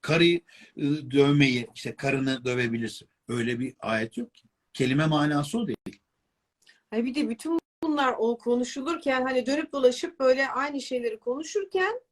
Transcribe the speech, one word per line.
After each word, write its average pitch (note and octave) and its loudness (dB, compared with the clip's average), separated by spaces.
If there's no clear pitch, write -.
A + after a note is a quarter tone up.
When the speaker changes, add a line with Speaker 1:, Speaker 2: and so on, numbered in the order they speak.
Speaker 1:
Karıyı, E3+ 4
ı, C#3+ -2
dövmeyi, C#3 6
işte - -10
karını C3+ -2
dövebilirsin. A#2 -2
Öyle A#2+ -2
bir B2+ -6
ayet A2 -4
yok A#3+ -10
ki. - -20
Kelime C3 2
manası D3 0
o G#3+ -4
değil. B2 -4
Speaker 2:
Ay A#3 -2
bir C4 -4
de D4 -2
bütün D#4+ -4
bunlar C#4+ 0
o A#3 0
konuşulurken, C4 -2
hani B3+ 0
dönüp D4 -2
dolaşıp B3+ 0
böyle C4 4
aynı C#4 -4
şeyleri A#3 -6
konuşurken F#4+ -2